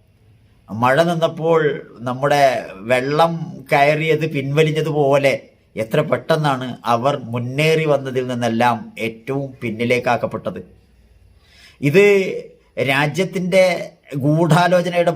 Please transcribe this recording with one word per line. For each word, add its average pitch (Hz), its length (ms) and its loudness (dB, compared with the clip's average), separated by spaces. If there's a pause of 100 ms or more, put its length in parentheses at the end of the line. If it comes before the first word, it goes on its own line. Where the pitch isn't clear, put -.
(680)
മഴ 120 340 0
നിന്നപ്പോൾ 160 580 0 (460)
നമ്മുടെ 139 360 2 (480)
വെള്ളം 147 420 2 (380)
കയറിയത് 151 600 2
പിൻവലിഞ്ഞതുപോലെ 143 1000 0 (420)
എത്ര 110 260 -2
പെട്ടെന്നാണ് 139 680 -2 (160)
അവർ 120 300 0 (180)
മുന്നേറി 147 520 0
വന്നതിൽ 135 420 -2
നിന്നെല്ലാം 120 500 0 (220)
ഏറ്റവും 131 480 -6 (140)
പിന്നിലേക്കാക്കപ്പെട്ടത്. 117 1000 -4 (1200)
ഇത് 151 240 4 (840)
രാജ്യത്തിൻ്റെ 175 680 0 (640)
ഗൂഢാലോചനയുടെ 175 920 2